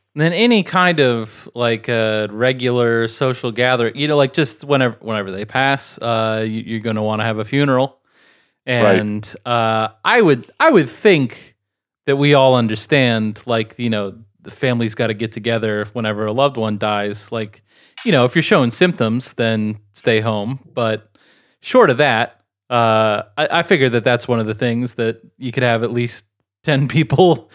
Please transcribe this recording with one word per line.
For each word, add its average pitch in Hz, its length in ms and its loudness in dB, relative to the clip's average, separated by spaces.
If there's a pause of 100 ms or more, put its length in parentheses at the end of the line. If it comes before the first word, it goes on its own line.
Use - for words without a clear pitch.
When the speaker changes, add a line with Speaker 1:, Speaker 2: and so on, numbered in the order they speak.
(140)
Speaker 1:
Then 160 180 0
any 220 320 2
kind 180 360 0
of, 117 540 -2
like, 117 340 -2
a 110 420 -2
regular 120 760 0
social 123 460 -4
gathering, 120 440 0
you 147 120 -2
know, 151 80 0
like, 139 160 2
just - 320 -4
whenever, 135 360 0
whenever 104 300 -6
they 98 140 -8
pass, 135 580 -2
uh, 110 440 -2
you, 110 200 -6
you're 113 140 -6
gonna 107 240 -4
wanna 107 200 -2
have 110 140 -4
a 107 60 -4
funeral. 139 540 0 (680)
Speaker 2:
Right. 110 320 4
Speaker 1:
And, 107 360 -6 (120)
uh, 113 420 0 (160)
I 226 160 4
would, 147 380 2
I 320 120 4
would 165 180 4
think - 680 0 (520)
that 139 100 2
we 143 180 4
all 131 220 6
understand, 113 880 0
like, 113 320 -4
you 120 120 -2
know, 101 280 -4 (220)
the - 100 -20
family's 117 460 -2
gotta 113 180 -2
get 107 160 -6
together 107 600 -4
whenever 107 340 -4
a 107 60 -2
loved 135 240 0
one 107 220 -2
dies. 104 520 -4
Like, 107 320 -10 (420)
you 240 60 0
know, 131 140 4
if 127 100 0
you're 165 80 2
showing 135 300 2
symptoms, 123 600 -2
then 110 440 -2 (140)
stay 113 280 0
home. 110 380 -4 (160)
But 110 360 -4 (500)
short 247 300 4
of 123 80 0
that, 123 420 0 (300)
uh, 110 520 2 (140)
I, 156 240 0
I - 20 2
figure 135 280 2
that 120 120 0
that's 123 240 0
one 117 140 0
of 110 60 -2
the 107 80 -4
things 120 400 -4
that 117 260 -4 (160)
you 127 160 -8
could 131 100 -4
have 117 220 0
at 120 80 -4
least 120 320 -6 (400)
ten 139 240 0
people 156 680 2